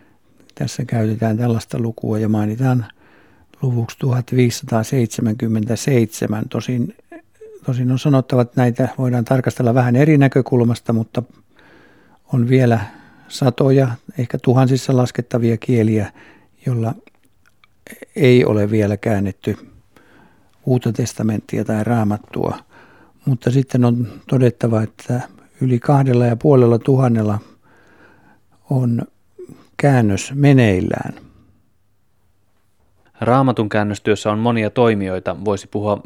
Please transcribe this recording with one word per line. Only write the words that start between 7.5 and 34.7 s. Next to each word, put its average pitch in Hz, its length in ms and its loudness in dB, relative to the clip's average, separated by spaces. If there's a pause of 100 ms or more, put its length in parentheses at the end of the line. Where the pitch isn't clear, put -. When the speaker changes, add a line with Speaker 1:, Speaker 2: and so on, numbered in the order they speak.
Speaker 1:
tosin 127 260 -2
on 131 80 0
sanottava, 135 420 2
että 123 200 -2
näitä 123 360 0
voidaan 123 280 -2
tarkastella 123 480 0
vähän 123 220 2
eri 151 220 4
näkökulmasta, 123 760 0
mutta 113 300 -4 (1080)
on 120 160 0
vielä 123 300 4 (480)
satoja, 135 600 2 (300)
ehkä 123 200 -6
tuhansissa 131 600 2
laskettavia 117 600 -2
kieliä, 110 540 0 (540)
jolla 117 280 -4 (1200)
ei 127 300 6
ole 104 260 0
vielä 104 260 0
käännetty 101 600 -4 (1080)
Uutta 123 280 0
testamenttia 110 720 -4
tai 107 180 -2
Raamattua. 110 760 -4 (640)
Mutta 123 260 0
sitten 127 340 0
on 120 220 0 (200)
todettava, 120 540 0
että 123 400 -6 (400)
Yli 127 180 0
kahdella 131 460 2
ja 117 100 2
puolella 120 440 4
tuhannella 117 600 0 (1300)
on 123 320 0 (760)
käännös 120 580 2
meneillään. 123 760 2 (2000)
Speaker 2:
Raamatun 120 480 0
käännöstyössä 104 640 -2
on 107 80 -4
monia 113 300 0
toimijoita, 98 760 -2